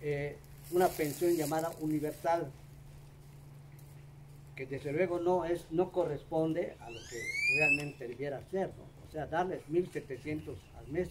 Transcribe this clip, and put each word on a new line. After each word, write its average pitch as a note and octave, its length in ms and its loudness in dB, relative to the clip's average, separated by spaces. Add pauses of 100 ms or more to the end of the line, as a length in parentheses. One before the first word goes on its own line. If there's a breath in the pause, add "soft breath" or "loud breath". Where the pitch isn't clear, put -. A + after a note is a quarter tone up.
eh, C#3+ 340 -2 (360)
una F3+ 160 6
pensión E3+ 440 2
llamada D#3+ 480 2
universal, D#3 680 0 (2000)
que C3+ 120 -8
desde C#3 260 -4
luego F3 260 4
no E3+ 280 4
es, E3+ 240 0
no F3 200 2
corresponde D#3+ 920 2
a - 100 -12
lo C6+ 80 -10 (100)
que - 140 -6 (340)
realmente - 500 4
debiera B2 440 -4
ser, F#3 260 2
¿no? - 80 -14 (240)
O - 20 -16
sea, D3+ 160 -4
darles D#3+ 440 0
mil F3 200 4
setecientos C#3+ 680 -6 (200)
al A#2 100 -14
mes F3 220 0